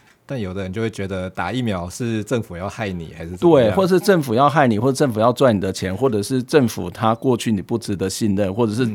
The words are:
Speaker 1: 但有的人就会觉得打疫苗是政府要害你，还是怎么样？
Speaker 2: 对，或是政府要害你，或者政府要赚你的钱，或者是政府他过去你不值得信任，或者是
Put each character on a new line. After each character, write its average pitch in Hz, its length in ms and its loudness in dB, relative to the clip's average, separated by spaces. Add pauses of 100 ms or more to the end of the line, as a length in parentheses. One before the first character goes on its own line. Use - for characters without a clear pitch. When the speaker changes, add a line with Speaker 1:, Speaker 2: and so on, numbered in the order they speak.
(260)
Speaker 1:
但 135 140 -8
有 92 140 -6
的 98 80 -8
人 92 100 -8
就 113 100 -6
会 113 80 -2
觉 101 160 -6
得 92 240 -6
打 92 220 -6
疫 127 100 -4
苗 92 280 -4
是 113 340 -4
政 117 180 -2
府 87 140 -14
要 90 120 -8
害 104 220 -8
你， 85 240 -10
还 82 120 -12
是 85 60 -12
怎 90 140 -2
么 160 160 8
样？ 110 80 4
Speaker 2:
对， 92 60 0
或 190 100 2
是 180 140 4
政 180 220 4
府 131 120 -2
要 139 160 4
害 139 180 4
你， 104 120 2
或 123 80 0
者 135 60 2
政 135 180 0
府 107 80 -2
要 120 140 4
赚 123 220 4
你 92 40 0
的 92 120 -2
钱， 92 240 -6
或 127 140 0
者 104 140 0
是 127 180 -2
政 131 240 4
府 92 240 -4
他 113 240 0
过 127 220 0
去 113 160 -2
你 98 100 0
不 117 160 -4
值 104 180 -6
得 95 140 -4
信 104 260 -2
任， 101 180 0
或 117 120 2
者 104 80 -2
是 123 220 0